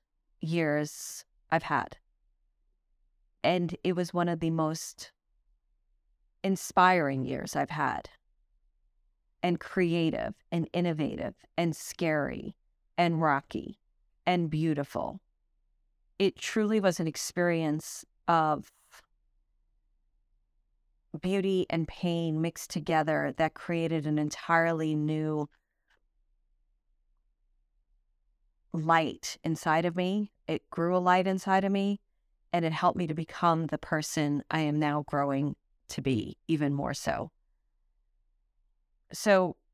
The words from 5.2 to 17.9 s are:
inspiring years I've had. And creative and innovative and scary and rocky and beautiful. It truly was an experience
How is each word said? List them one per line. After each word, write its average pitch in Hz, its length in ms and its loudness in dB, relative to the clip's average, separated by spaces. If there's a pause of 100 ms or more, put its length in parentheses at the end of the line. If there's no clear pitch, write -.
inspiring 180 840 2
years - 280 -6
I've 143 160 -2
had. 147 380 -4 (1300)
And 175 180 0
creative 170 720 0 (160)
and 170 220 0
innovative 165 640 -2 (240)
and 170 180 0
scary - 800 -4 (400)
and 170 240 2
rocky - 600 -2 (440)
and 175 240 2
beautiful. 156 720 -2 (960)
It 196 180 2
truly 214 440 0
was 190 200 2
an 165 60 0
experience 160 1000 -2 (200)